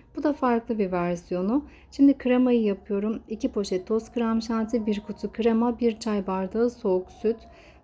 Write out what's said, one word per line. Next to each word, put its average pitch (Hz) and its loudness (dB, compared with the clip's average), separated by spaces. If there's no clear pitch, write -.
Bu 285 -4
da 294 2
farklı 233 0
bir 190 -2
versiyonu. 180 -2
Şimdi 277 6
kremayı 247 4
yapıyorum. 202 -2
İki 226 -4
poşet 190 -4
toz 220 -2
krem 226 0
şanti, 226 -2
bir 208 0
kutu 208 -8
krema, 226 2
bir 226 0
çay 208 -2
bardağı 190 0
soğuk 185 -2
süt. 226 -2